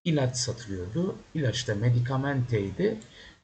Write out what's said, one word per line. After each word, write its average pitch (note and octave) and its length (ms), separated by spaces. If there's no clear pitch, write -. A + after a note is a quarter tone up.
İlaç C#3 320
satılıyordu. G#2 800
İlaç C3 340
da A2 60
medikamenteydi. B2 1200